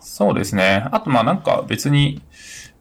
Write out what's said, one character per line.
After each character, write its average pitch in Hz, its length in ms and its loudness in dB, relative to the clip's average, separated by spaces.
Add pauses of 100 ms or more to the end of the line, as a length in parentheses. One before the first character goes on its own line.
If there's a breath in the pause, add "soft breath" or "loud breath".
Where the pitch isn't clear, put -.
そ - 320 0
う - 20 0
で 95 100 -2
す 101 100 -6
ね。 98 380 2
あ 220 80 0
と、 - 80 -8
ま 123 120 2
あ、 110 40 2
な 147 80 0
ん 190 100 -4
か - 240 0
別 110 220 -4
に、 143 320 2 (600 loud breath)